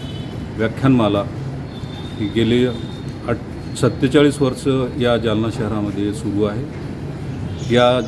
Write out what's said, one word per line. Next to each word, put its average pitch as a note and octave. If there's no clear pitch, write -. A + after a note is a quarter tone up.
व्याख्यानमाला A2
ही G#2+
गेले A#2
आठ-, -
सत्तेचाळीस C#3
वर्ष B2+
या A#2+
जालना A2
शहरामध्ये G#2
सुरू G2+
आहे. G#2
या B2